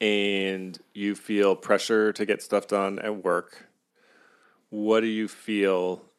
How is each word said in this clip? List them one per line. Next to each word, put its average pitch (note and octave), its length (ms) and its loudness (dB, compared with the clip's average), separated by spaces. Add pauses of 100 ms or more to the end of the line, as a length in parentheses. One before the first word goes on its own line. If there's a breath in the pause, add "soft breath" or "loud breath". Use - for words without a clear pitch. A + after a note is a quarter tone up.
and G2 760 -2 (160)
you G2+ 200 -2
feel G2+ 420 2
pressure G#2+ 560 2
to G#2 120 -4
get G2+ 180 -2
stuff - 260 -2
done G2 320 -2
at G#2 240 -6
work. F2 420 -2 (1040 soft breath)
What G#2+ 300 2
do A2+ 80 0
you A2 200 -2
feel, F#2+ 720 0 (160)